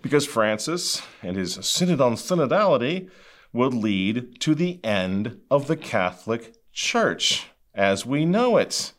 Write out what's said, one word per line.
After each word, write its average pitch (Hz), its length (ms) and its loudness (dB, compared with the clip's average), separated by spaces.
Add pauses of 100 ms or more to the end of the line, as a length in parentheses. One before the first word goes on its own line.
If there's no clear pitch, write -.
Because 143 240 2
Francis 113 760 -2 (180)
and 92 160 -6
his 90 180 -4
synod 165 460 0
on 123 140 4
synodality 165 960 0 (420)
would 123 220 2
lead 107 680 -2
to 156 120 2
the 175 300 -2
end 98 560 -2 (100)
of 139 160 2
the 160 100 0
Catholic 113 760 -4 (180)
Church - 760 -2 (260)
as 98 320 2
we 143 180 0
know 214 320 2
it. - 420 -2